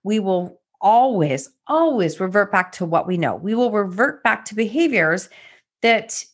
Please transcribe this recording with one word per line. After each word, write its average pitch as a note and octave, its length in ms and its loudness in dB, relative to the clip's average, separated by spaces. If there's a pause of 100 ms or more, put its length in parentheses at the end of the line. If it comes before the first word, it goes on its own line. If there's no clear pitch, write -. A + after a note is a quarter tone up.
we G#3+ 160 0
will F#3 420 -2 (200)
always, G3+ 680 2 (160)
always C#4 540 0
revert G3 320 0
back F3+ 220 0
to F#3 120 -6
what E3 220 0
we F3+ 100 0
know. B2+ 200 0
We G3+ 180 -4
will A#3+ 160 0
revert G#3 500 -2
back G#3+ 240 -2
to G#3 100 -14
behaviors G#3+ 720 0 (540)
that A3+ 420 0 (100)